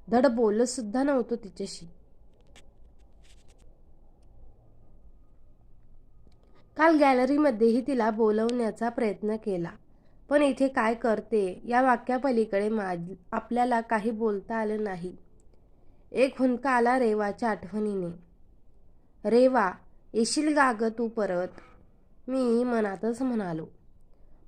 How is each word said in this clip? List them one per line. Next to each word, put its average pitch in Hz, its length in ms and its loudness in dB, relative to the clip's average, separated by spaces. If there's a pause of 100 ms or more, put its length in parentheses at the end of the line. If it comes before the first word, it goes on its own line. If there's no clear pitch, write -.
धड 240 200 4
बोलत 226 380 2
सुद्धा 247 380 -4
नव्हतो 269 320 -2
तिच्याशी. 196 540 -12 (4000)
काल 320 200 6
गॅलरीमध्येही 254 880 4
तिला 240 220 0
बोलवण्याचा 226 800 0
प्रयत्न 214 460 -2
केला, 185 340 -6 (600)
पण 294 120 4
"इथे 269 260 2
काय 233 260 0
करते?" 214 720 -2
या 240 160 2
वाक्यापलीकडे 240 880 0
माझ-, 185 440 -4 (180)
आपल्याला 240 500 -2
काही 226 300 -2
बोलता 214 440 -4
आलं 214 280 -4
नाही. 180 320 -8 (960)
एक 262 280 0
हुंदका 254 320 0
आला 240 280 4
रेवाच्या 214 500 0
आठवणीने. 196 840 -6 (1000)
"रेवा, 240 420 4 (420)
येशील 294 420 0
का 277 160 4
गं 226 260 -2
तू 233 100 -2
परत?" 190 400 -2 (800)
मी 247 360 0
मनातच 226 580 -2
म्हणालो, 196 440 -4 (840)